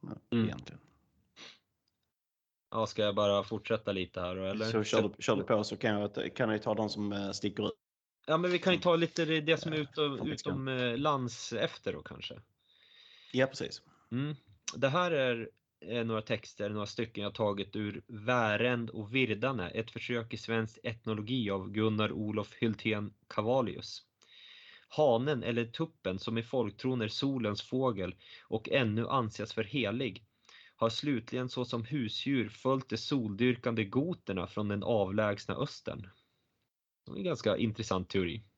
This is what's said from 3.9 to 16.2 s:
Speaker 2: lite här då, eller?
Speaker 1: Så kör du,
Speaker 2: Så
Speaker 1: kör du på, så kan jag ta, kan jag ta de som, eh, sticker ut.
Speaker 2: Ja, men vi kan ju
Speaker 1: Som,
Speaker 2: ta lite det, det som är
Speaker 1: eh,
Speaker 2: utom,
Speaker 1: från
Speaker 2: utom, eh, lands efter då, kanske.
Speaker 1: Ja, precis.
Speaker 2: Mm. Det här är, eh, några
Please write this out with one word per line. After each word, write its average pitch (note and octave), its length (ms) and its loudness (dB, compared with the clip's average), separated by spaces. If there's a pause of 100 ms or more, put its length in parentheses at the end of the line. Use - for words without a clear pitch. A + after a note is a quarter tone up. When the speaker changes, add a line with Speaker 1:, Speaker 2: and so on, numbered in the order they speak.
Speaker 2:
lite F#2 300 -2
här F2+ 140 -2
då, F#2+ 80 -4
eller? G#2 220 -2
Speaker 1:
Så A2+ 180 2
kör A2 180 4
du, G#2 80 4
Speaker 2:
Så - 120 -12
Speaker 1:
kör A2+ 140 4
du F#2+ 80 0
på, G#2+ 200 4
så G2+ 140 -4
kan G#2+ 220 2
jag G#2 140 -2
ta, - 160 -2
kan A#2+ 200 0
jag G#2+ 140 0
ta A2 100 0
de G#2+ 160 0
som, G#2 240 -4
eh, G2 180 -4
sticker G#2 360 -2
ut. F#2 60 -2 (540)
Speaker 2:
Ja, D#3 100 2
men F3+ 140 2
vi F3+ 80 2
kan F#3 140 4
ju E3+ 40 2
Speaker 1:
Som, - 60 -4
Speaker 2:
ta F3 120 6
lite E3 300 2
det, D#3 160 2
det D3+ 160 2
som D#3+ 160 -4
är D#3 40 0
Speaker 1:
eh, D3+ 40 0
Speaker 2:
utom, D3 360 -2
Speaker 1:
från A2+ 140 -4
Speaker 2:
utom, C3+ 360 -4
eh, B2+ 300 0
lands C3+ 560 0
efter G2+ 400 -2
då, D2+ 80 -8
kanske. - 400 -12 (920)
Speaker 1:
Ja, B2+ 140 6
precis. - 340 -8 (300)
Speaker 2:
Mm. C#3+ 240 -4 (400)
Det C3 140 2
här F3 220 2
är, B2 380 0 (320)
eh, A#2 240 -2
några A2 160 0